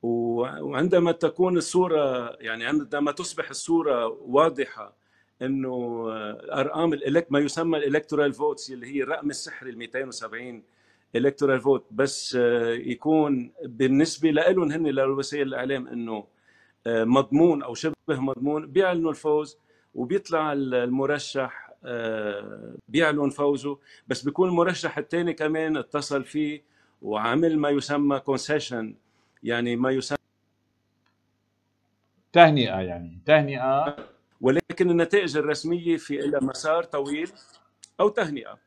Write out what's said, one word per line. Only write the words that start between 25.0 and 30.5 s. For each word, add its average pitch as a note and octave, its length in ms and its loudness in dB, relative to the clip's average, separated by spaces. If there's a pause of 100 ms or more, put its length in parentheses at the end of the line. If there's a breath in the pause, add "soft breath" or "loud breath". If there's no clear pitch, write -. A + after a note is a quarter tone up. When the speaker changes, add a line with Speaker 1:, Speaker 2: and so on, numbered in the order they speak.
Speaker 1:
كمان D#3 440 -2
اتصل C#3 480 -4
فيه D3+ 380 -4 (400)
وعمل A#2+ 560 2
ما D3 120 2
يسمى C#3+ 500 0 (100)
concession، C3 540 -2 (580)
يعني A#2+ 340 -2
ما B2+ 140 2
يسمى C3+ 280 -2 (2250)